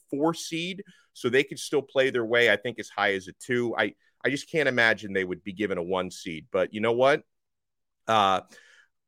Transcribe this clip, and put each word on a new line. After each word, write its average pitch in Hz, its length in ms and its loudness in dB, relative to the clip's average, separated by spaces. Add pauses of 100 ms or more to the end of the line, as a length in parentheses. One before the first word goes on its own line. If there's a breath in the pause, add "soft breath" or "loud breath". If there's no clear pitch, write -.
(100)
four 156 240 0
seed, 175 500 -8 (300 soft breath)
so 123 160 -4
they 135 140 4
could 139 140 -14
still - 220 -2
play 131 300 0
their 120 160 0
way, 120 240 4
I 101 60 4
think, 113 220 -6
as 104 120 -12
high 101 240 0
as 92 120 -6
a 87 60 -14
two. 120 460 -4
I, 104 160 0 (280)
I 127 60 0
just 139 220 -6
can't 147 180 0
imagine 110 460 2
they 95 100 0
would 90 180 -6
be 101 120 -10
given 95 240 -2
a 87 40 -2
one 92 280 -2
seed. 80 400 -12
But 95 240 0
you 107 80 -6
know 117 100 2
what? 135 300 4 (840)
Uh, 98 360 4 (640 soft breath)